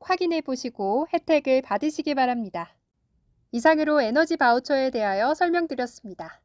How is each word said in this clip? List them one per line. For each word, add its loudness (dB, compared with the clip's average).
확인해 0
보시고 -4
혜택을 2
받으시기 -2
바랍니다. -4
이상으로 2
에너지 0
바우처에 2
대하여 0
설명드렸습니다. -4